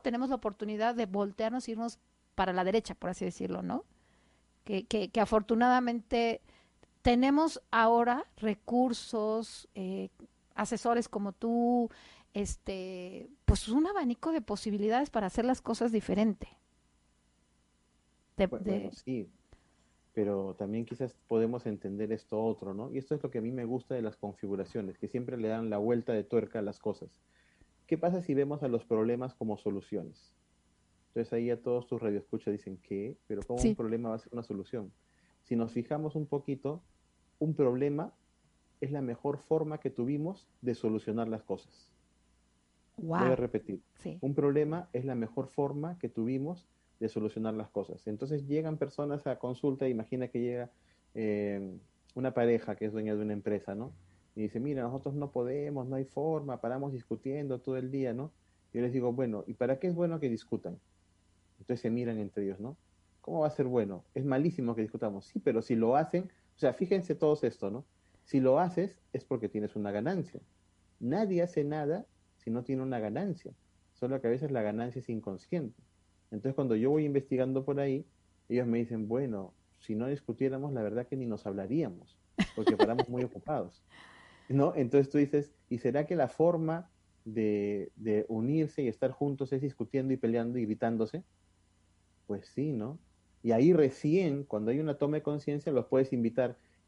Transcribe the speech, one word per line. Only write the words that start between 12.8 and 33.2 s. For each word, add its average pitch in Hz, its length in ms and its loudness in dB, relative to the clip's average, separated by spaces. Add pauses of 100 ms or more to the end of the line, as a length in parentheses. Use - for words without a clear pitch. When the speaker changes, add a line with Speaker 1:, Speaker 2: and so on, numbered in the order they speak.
Speaker 1:
pues 208 240 4
un 277 180 4
abanico 330 460 0
de 320 100 0
posibilidades 214 680 0
para 208 180 0
hacer 226 160 0
las 254 180 0
cosas 233 300 0
diferente. 208 560 0 (1900)
De, 190 140 2
Speaker 2:
Bu-, 226 80 -6
Speaker 1:
de 190 60 -6
Speaker 2:
bueno, 202 280 -2
sí, - 400 -6 (800)
pero 98 440 0
también 107 300 -4
quizás 120 280 -6 (140)
podemos 117 380 2
entender 104 460 -4
esto 110 300 -4
otro, 101 320 -2
¿no? 113 180 -8
Y 135 60 -4
esto 135 160 -4
es 147 80 -6
lo 135 80 -4
que 127 80 -4
a 110 40 -4
mí 117 100 -4
me 127 140 -4
gusta 123 280 -4
de 123 80 -4
las 107 140 -6
configuraciones, 98 800 -6
que 104 100 -6
siempre 127 300 -4
le 110 100 0
dan 113 220 -2
la 104 80 0
vuelta 117 340 2
de 107 120 0
tuerca 113 360 0
a - 20 -2
las 101 180 -6
cosas. - 420 -8 (640)
¿Qué 160 120 0
pasa 175 240 0
si 156 120 0
vemos 139 280 0
a 139 60 0
los 117 180 0
problemas 120 480 2
como 107 240 -4
soluciones? - 800 -6 (720)
Entonces 117 260 -4
ahí 117 160 0
a 117 120 -2
todos 123 260 0
tus 117 140 -4
radioescuchas 107 500 -2
dicen, 98 300 -6
"¿Qué? 101 440 -6